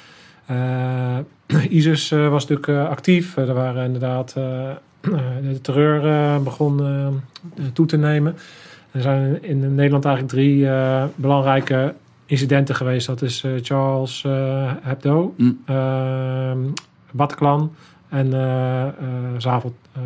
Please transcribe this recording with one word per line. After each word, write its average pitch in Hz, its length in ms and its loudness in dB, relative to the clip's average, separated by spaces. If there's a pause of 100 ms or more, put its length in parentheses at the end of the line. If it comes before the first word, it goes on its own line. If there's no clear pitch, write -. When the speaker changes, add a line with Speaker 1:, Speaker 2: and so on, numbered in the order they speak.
(460)
Speaker 1:
Eh, 127 720 -2 (280)
<clears throat> - 240 2
isis, 156 420 2
eh, 151 180 4
was 143 180 0
natuurlijk, 143 200 -2
eh, 147 220 0
actief. 180 480 0
Eh, 131 100 0
er 131 60 0
waren 127 320 -2
inderdaad, 127 520 -4
eh, 131 320 -6
<clears throat> - 0 -
eh, 135 40 -10 (800)
de 131 100 -6
terreur, 147 440 2
eh, 147 380 2
begon, 143 420 0
eh, 139 220 -2 (680)
toe 165 120 4
te 151 120 0
nemen. 151 380 2 (560)
Er 131 100 -4
zijn 135 420 0
in 139 320 0
Nederland 143 300 4
eigenlijk 131 300 0
drie, 139 340 4
eh, 131 340 2 (120)
belangrijke 135 800 2 (320)
incidenten 139 500 2
geweest. 127 320 -2
Dat 123 140 -6
is, 123 220 -4
eh, 131 80 -4 (100)
Charles, 131 640 -2
eh, 135 460 -2 (100)
Hebdo, 151 560 0
Speaker 2:
Mm. 123 280 4
Speaker 1:
ehm, 131 920 -2 (540)
Bataclan 147 640 0 (360)
en, 135 240 0
eh, 127 540 0
eh, 139 60 -8 (440)
Zavel-, 123 380 -2 (180)
eh, 135 120 -10